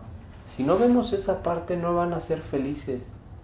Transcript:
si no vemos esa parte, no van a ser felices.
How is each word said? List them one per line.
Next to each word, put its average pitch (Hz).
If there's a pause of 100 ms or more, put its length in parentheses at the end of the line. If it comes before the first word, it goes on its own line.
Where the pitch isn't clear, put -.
(480)
si -
no 165
vemos 240
esa 196
parte, 175
no 175
van 175
a 165
ser 160
felices. 135 (340)